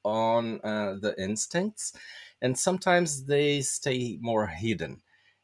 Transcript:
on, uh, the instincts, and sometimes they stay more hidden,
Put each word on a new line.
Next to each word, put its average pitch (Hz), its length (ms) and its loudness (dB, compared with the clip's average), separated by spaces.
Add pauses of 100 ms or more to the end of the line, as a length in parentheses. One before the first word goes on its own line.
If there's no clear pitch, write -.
on, 113 600 2
uh, 104 360 -2
the 104 180 0
instincts, 110 760 -2 (480)
and 127 180 0
sometimes 175 680 2
they 143 340 4
stay 123 600 -2
more 113 260 2
hidden, 87 560 -4 (400)